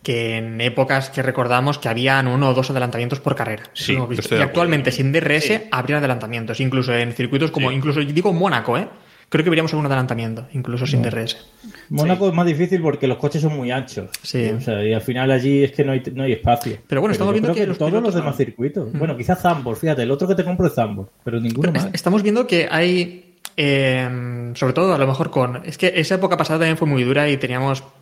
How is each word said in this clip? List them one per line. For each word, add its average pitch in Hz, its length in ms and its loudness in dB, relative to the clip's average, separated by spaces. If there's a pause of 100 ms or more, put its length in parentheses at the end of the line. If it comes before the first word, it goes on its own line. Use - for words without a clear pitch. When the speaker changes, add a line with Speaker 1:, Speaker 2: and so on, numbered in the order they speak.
Speaker 1:
que 117 360 -2
en 113 240 -8
épocas 131 500 0
que 135 100 -4
recordamos 127 560 2
que 123 100 -6
habían 131 380 2
uno 131 240 2
o 127 60 4
dos 127 160 0
adelantamientos 123 480 -2
por 135 160 0
carrera. 110 360 -4
Eso - 140 -10
Speaker 2:
Sí, 165 60 0
Speaker 1:
lo 135 80 2
hemos 123 80 -2
Speaker 2:
yo - 20 -8
Speaker 1:
visto. 110 120 -2
Speaker 2:
estoy - 140 0
Speaker 1:
Y 151 40 4
Speaker 2:
de 139 60 4
acuerdo. 135 40 -4
Speaker 1:
actualmente 156 420 2
sin 135 200 0
D 160 80 4
R 147 160 2
S 135 240 2
Speaker 3:
Sí. - 100 -10
Speaker 1:
habría 131 300 0
adelantamientos, 117 600 -2
incluso 127 360 0
en 120 180 0
circuitos 143 380 0
como, 135 180 0
Speaker 2:
Sí. 131 60 -2
Speaker 1:
incluso 143 240 0
digo 156 340 0
Mónaco, 147 460 2
¿eh? 220 80 -4 (420)
Creo 156 140 0
que 175 80 2
veríamos 160 220 2
algún 151 120 0
adelantamiento, 120 680 -2
incluso 123 340 -4
sin 127 160 2
Speaker 3:
No. - 0 -
Speaker 1:
D 117 60 0
R 113 160 -4
S. - 120 -8 (520)
Speaker 3:
Mónaco 170 360 2
Speaker 1:
Sí. 190 60 4
Speaker 3:
es 165 40 -2
más 175 120 2
difícil 175 340 0
porque 147 240 0
los 127 140 0
coches 147 240 0
son 151 120 0
muy 123 140 -4
anchos. 123 400 -6 (140)
Speaker 1:
Sí. 117 260 -2
Speaker 3:
O 110 100 -2
sea, 107 240 -2
y 110 80 2
al 110 100 2
final 131 280 -2
allí 139 360 4
es 135 60 -2
que 143 120 0
no 135 80 0
hay, 131 100 0 (140)
no 135 80 -4
hay 131 80 0
espacio. 117 560 0
Speaker 1:
Pero 139 140 0
bueno, 208 100 0
Speaker 3:
Pero - 0 -
Speaker 1:
estamos 185 180 0
Speaker 3:
yo 202 40 2
Speaker 1:
viendo 220 160 2
Speaker 3:
creo - 40 2
Speaker 1:
que 214 80 0
Speaker 3:
que 196 60 2
Speaker 1:
los 180 100 -4
Speaker 3:
todos 156 140 0
Speaker 1:
pilotos 226 160 2
Speaker 3:
los 185 80 0
demás 143 180 0
Speaker 1:
no. - 40 -8
Speaker 3:
circuitos. 131 540 -2
Speaker 1:
Mm. - 60 -4
Speaker 3:
Bueno, 147 180 -2
quizás 123 240 0
Zandvoort, 135 400 -2
fíjate, 151 220 0
el 117 80 0
otro 143 180 0
que 196 60 2
te 185 100 0
compro 180 220 0
es 139 80 2
Zandvoort, 101 380 -2 (120)
pero 117 160 -4
ninguno 117 220 -2
Speaker 1:
Pero 170 120 2
Speaker 3:
más. 185 120 0
Speaker 1:
es-, 190 80 -8
estamos 190 300 2
viendo 220 240 2
que 175 240 2
hay, 175 640 0 (400)
em, 123 800 -2
sobre 127 180 0
todo 180 200 2
a 151 40 2
lo 135 100 2
mejor 135 240 0
con, 123 340 0
es 156 120 -12
que 180 180 2
esa 175 200 2
época 180 220 0
pasada 156 220 0
también 160 180 2
fue 160 100 0
muy 135 160 2
dura 143 260 2
y 139 80 2
teníamos 131 460 -2 (180)